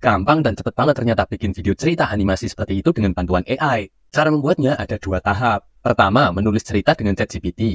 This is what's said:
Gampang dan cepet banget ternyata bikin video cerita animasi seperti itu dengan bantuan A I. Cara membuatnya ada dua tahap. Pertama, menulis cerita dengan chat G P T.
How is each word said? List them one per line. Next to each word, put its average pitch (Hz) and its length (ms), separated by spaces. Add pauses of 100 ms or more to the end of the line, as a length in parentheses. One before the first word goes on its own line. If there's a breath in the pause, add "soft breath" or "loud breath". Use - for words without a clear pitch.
Gampang 113 400
dan 113 160
cepet - 160
banget 135 240
ternyata 113 240
bikin 98 320
video 95 160
cerita 160 400
animasi 98 400
seperti 98 320
itu 170 80
dengan 101 240
bantuan 90 320
A 135 320
I. 98 80 (240)
Cara 156 160
membuatnya 147 480
ada 104 240
dua 92 240
tahap. 104 560
Pertama, 120 560
menulis 104 320
cerita 104 260
dengan 101 220
chat 98 160
G - 80
P - 160
T. - 60 (140)